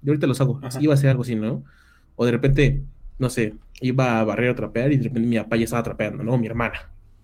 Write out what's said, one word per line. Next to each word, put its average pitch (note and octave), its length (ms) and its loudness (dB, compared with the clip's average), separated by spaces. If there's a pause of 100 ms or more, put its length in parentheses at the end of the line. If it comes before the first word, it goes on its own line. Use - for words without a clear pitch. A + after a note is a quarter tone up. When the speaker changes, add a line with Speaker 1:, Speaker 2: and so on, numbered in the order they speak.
Speaker 1:
yo C#3 100 0
ahorita D3+ 140 0
los B2+ 140 0
hago. B2 200 0
Speaker 2:
Ajá. B2+ 180 -8
Speaker 1:
Iba D3+ 140 4
a C#3 40 4
hacer C#3 140 4
algo B2 120 2
así, A#2 120 -2
¿no? A2 300 -4 (500)
O A#2+ 100 0
de A#2+ 60 4
repente, C#3 540 2 (340)
no B2+ 100 0
sé, A2 260 -2 (260)
iba B2+ 380 2
a A2 60 2
barrer A2+ 260 0
o B2 40 0
trapear A#2 380 -2
y C#3 40 4
de C3+ 80 2
repente A#2 240 -2
mi A#2 80 2
papá G#2+ 200 -2
ya A#2 80 2
estaba A#2 180 -4
trapeando, G#2 400 -4
¿no? A#2+ 140 0
Mi A2 100 0
hermana. A#2 440 -6 (320)